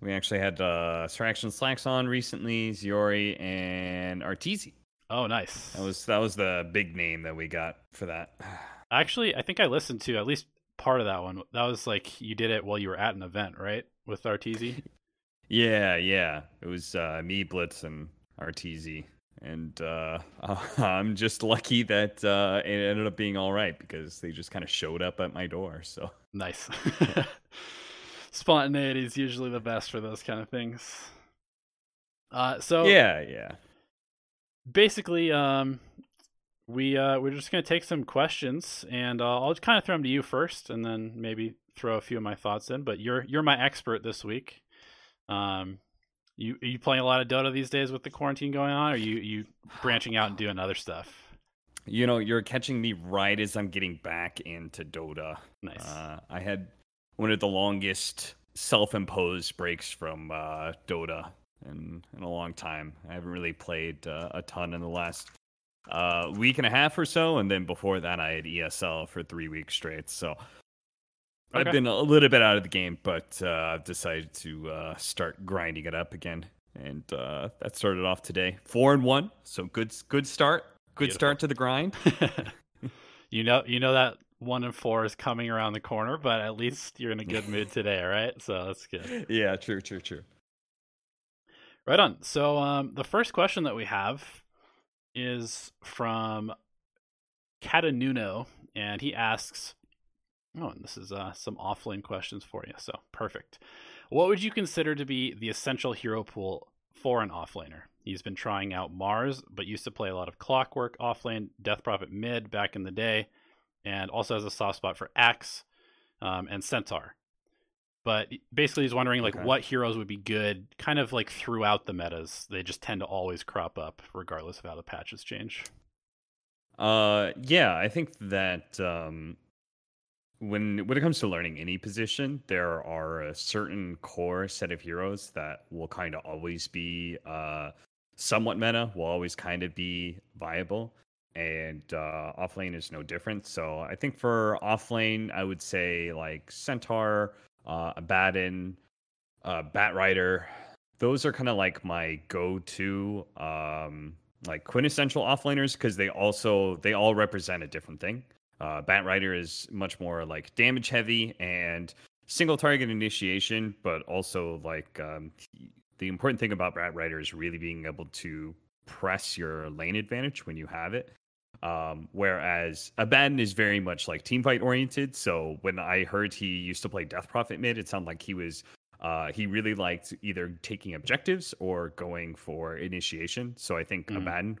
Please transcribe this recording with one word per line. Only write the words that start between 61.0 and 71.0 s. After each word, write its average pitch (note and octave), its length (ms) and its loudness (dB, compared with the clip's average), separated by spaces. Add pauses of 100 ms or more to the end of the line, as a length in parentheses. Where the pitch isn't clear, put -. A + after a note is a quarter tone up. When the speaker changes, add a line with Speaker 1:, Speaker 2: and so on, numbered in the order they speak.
Speaker 1:
in, D#2+ 380 -12 (120)
in - 60 -16
a F2 80 -6
long E2+ 240 -4
time. D#2 400 -10 (160)
I F2 60 -10
haven't F2 160 -8
really F2 220 -4
played, E2 520 -6
uh, E2 300 -8
a F2 80 -6
ton F2 320 -6
in E2+ 60 -6
the E2+ 60 -6
last, E2+ 440 -6 (580)
uh, E2+ 460 2
week B2+ 240 4
and B2 80 6
a - 20 6
half C#3+ 300 4
or D#3+ 60 2
so, E3 340 4
and G2 100 4
then F#2 160 4
before F#2+ 340 0
that, E2+ 200 0
I D#2+ 140 0
had D#2+ 120 -4
E E2+ 160 -4
S D#2+ 220 -4
L D#2+ 240 -2
for E2+ 160 -8
three E2 240 -8
weeks D#2 260 -6
straight. D#2 340 -6
So D#2 280 -4 (1160)